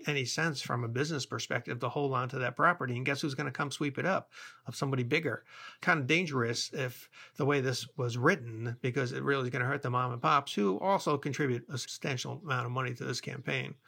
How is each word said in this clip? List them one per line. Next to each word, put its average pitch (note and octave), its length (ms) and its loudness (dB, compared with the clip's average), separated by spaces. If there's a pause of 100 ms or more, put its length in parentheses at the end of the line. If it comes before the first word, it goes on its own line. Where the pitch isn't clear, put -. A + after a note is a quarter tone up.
any C#3+ 180 2
sense D#3 340 0
from B2 240 -2
a A2+ 60 -2
business C#3 360 0
perspective A#2+ 540 -4
to B2 100 -2
hold C#3+ 240 0
on B2 160 0
to C3+ 100 -4
that B2+ 180 -2
property. C#3+ 400 4
And B2+ 80 -2
guess C#3 160 0
who's C#3+ 140 -2
gonna C#3+ 160 -4
come C#3+ 200 -2
sweep C#3+ 280 -4
it C3+ 80 0
up? - 240 0 (340)
Of - 100 -8
somebody C3+ 280 2
bigger. B2+ 400 0 (380)
Kind E3+ 180 6
of B2+ 80 0
dangerous C#3 640 2
if B2+ 340 -4 (300)
the C#3+ 80 2
way C#3+ 160 4
this B2+ 340 -2
was A#2+ 220 -2
written, A#2+ 640 2
because B2+ 300 0
it C3+ 100 -6
really C#3 220 2
is B2 60 -2
gonna B2+ 160 -2
hurt C#3 180 -2
the B2 60 -2
mom B2 220 2
and A#2+ 100 -8
pops D3 320 4
who G3+ 260 2
also F#3 380 2
contribute C3+ 520 0
a C3 80 -4
substantial B2+ 680 -6
amount B2+ 220 -2
of B2 60 -4
money B2 240 -2
to C3 80 -8
this B2+ 180 -4
campaign C3 540 -6 (120)